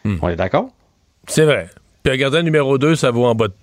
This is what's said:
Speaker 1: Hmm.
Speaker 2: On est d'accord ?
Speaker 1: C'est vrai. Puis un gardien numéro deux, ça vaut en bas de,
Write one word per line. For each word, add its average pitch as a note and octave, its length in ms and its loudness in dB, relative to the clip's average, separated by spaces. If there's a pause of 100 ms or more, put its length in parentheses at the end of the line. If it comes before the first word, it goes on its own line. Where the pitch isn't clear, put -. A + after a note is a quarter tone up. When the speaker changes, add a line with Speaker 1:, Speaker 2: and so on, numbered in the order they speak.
Speaker 1:
Hmm. G#2 180 -2
Speaker 2:
On E2+ 80 -2
est E2+ 60 -4
d'accord ? C#3 340 -2 (560)
Speaker 1:
C'est - 180 2
vrai. G#2+ 240 0 (340)
Puis C#3 120 0
un - 20 -2
gardien C#3 260 0
numéro D3 360 0
deux, D3+ 160 2
ça C#3+ 160 0
vaut A#2+ 160 2
en A#2+ 80 2
bas A2 140 0
de, F#2 140 -10